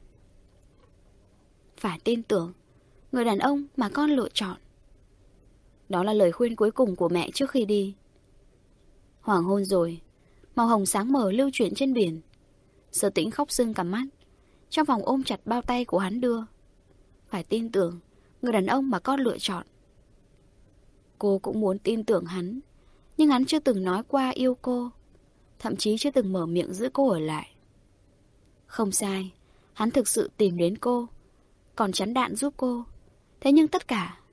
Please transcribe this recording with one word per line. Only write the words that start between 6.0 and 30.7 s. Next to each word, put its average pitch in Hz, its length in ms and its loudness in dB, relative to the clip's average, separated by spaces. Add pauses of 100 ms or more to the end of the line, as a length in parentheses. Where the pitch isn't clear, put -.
là 214 80 0
lời 196 200 4
khuyên 233 240 -2
cuối 214 140 2
cùng 208 260 0
của 175 120 0
mẹ 175 220 0
trước 269 200 -4
khi 247 140 0
đi. 202 300 0 (1300)
Hoàng 180 240 2
hôn 196 200 2
rồi, 170 360 0 (560)
màu 233 100 2
hồng 214 200 2
sáng 214 260 0
mờ 220 200 2
lưu 262 200 2
chuyển 208 220 0
trên 269 200 0
biển. 170 260 0 (720)
Sở - 180 0
Tĩnh 165 200 0
khóc 196 200 -4
sưng 226 240 0
cả 190 80 -4
mắt, 196 220 -4 (680)
trong 311 160 0
vòng 233 180 2
ôm 269 180 2
chặt 247 220 -6
bao 240 180 -2
tay 247 220 -2
của 180 140 0
hắn 196 220 -2
đưa. 233 200 2 (880)
"Phải 175 160 -6
tin 226 280 -4
tưởng 175 280 0 (420)
người 247 100 0
đàn 196 140 4
ông 269 240 0
mà 196 80 0
con 277 220 0
lựa 240 180 0
chọn." 180 280 -6 (1500)
Cô 196 200 0
cũng - 220 -4
muốn 196 180 0
tin 226 260 -2
tưởng 185 200 2
hắn, 185 360 -8 (560)
nhưng 311 120 6
hắn 262 160 4
chưa 311 140 0
từng 208 260 0
nói 185 240 0
qua 269 220 0
yêu 254 320 0
cô, 247 280 -4 (680)
thậm - 180 -6
chí 214 220 0
chưa 285 120 0
từng 214 220 0
mở 180 140 -2
miệng 170 280 -2
giữ 220 180 -6
cô 277 160 2
ở 180 100 2
lại. 156 320 -6 (1160)
Không 208 260 -2
sai, 190 400 -4 (400)
hắn 220 180 0
thực 247 180 2
sự - 280 0
tìm 190 200 2
đến 175 220 2